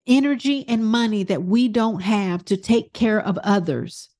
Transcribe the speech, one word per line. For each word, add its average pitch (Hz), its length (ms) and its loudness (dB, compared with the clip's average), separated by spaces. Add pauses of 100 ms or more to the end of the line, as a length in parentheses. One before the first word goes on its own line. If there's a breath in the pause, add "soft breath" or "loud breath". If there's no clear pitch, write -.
energy 269 640 2
and 226 180 0
money 220 380 0
that 180 180 -2
we 220 240 2
don't 220 340 0
have 190 440 -2
to 196 120 0
take - 360 0
care 214 280 0
of 190 180 -2
others, 185 680 -2 (120)